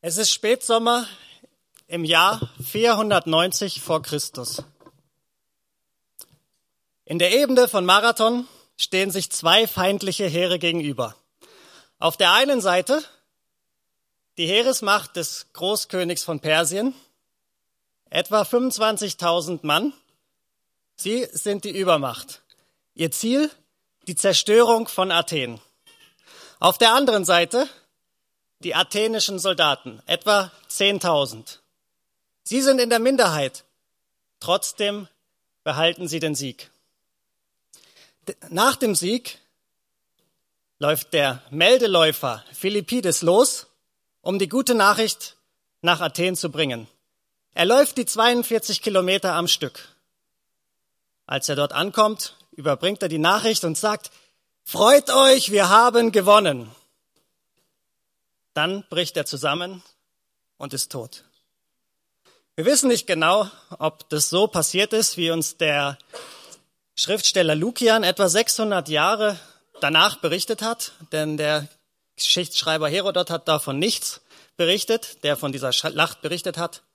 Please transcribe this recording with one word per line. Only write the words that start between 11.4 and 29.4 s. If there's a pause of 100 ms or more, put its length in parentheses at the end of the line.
Auf
der
einen
Seite (1300)
die
Heeresmacht
des
Großkönigs
von
Persien, (1160)
etwa
fünfundzwanzigtausend
Mann. (1040)
Sie
sind
die
Übermacht. (500)
Ihr
Ziel, (580)
die
Zerstörung
von
Athen. (1000)
Auf
der
anderen
Seite (920)
die
athenischen
Soldaten,